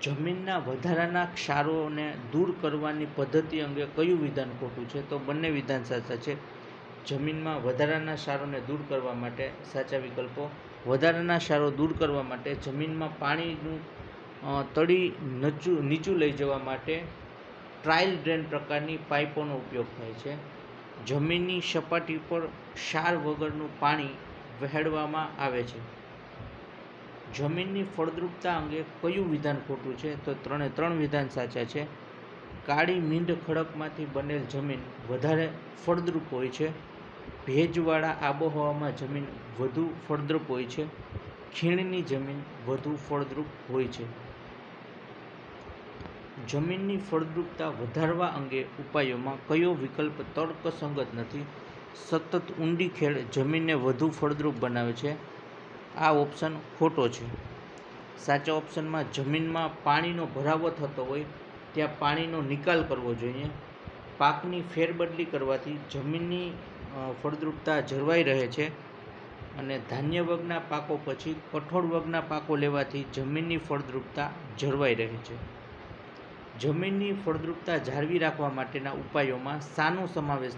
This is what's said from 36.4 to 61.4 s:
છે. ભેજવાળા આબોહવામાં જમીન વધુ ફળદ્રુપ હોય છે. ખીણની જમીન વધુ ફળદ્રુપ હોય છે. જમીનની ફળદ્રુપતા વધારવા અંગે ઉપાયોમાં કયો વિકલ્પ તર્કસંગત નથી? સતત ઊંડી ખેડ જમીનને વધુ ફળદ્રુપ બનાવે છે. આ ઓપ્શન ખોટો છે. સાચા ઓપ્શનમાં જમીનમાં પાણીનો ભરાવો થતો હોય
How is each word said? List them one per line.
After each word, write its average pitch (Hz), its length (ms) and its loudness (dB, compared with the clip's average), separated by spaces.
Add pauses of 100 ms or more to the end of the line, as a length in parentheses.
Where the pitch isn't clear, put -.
છે. 151 220 0 (760)
ભેજવાળા 160 600 6
આબોહવામાં 147 880 2
જમીન 143 280 -4 (340)
વધુ 139 320 2 (180)
ફળદ્રુપ 151 420 2
હોય 127 140 0
છે. 127 200 -4 (680)
ખીણની 180 500 2
જમીન 135 340 -2 (300)
વધુ 139 300 0
ફળદ્રુપ 143 760 -4
હોય 131 140 4
છે. 117 180 -6 (2500)
જમીનની 185 480 0
ફળદ્રુપતા 160 720 0
વધારવા 156 580 2
અંગે 135 360 0
ઉપાયોમાં 131 840 0
કયો 170 260 6
વિકલ્પ 147 380 0 (220)
તર્કસંગત 151 800 0
નથી? 143 320 -4 (600)
સતત 165 340 2 (100)
ઊંડી 170 360 4
ખેડ 143 440 2
જમીનને 156 420 4
વધુ 131 360 4
ફળદ્રુપ 147 440 2
બનાવે 120 380 2
છે. 143 240 -2 (800)
આ 156 160 6
ઓપ્શન 151 460 4
ખોટો 147 500 4
છે. 117 180 -8 (920)
સાચા 143 340 2
ઓપ્શનમાં 156 600 -2
જમીનમાં 160 720 0
પાણીનો 165 420 4
ભરાવો 156 440 2
થતો 143 340 -2
હોય 143 200 -2 (480)